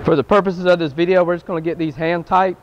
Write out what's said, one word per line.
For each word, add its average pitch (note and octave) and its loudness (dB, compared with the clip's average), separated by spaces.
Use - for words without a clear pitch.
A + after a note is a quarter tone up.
For E3 2
the C#3 0
purposes F#3 0
of F3+ 4
this D#3+ -2
video, F3 2
we're E3+ 0
just E3+ -14
gonna E3 -6
get E3 -4
these D#3+ -4
hand E3 -2
tight. F#3+ 0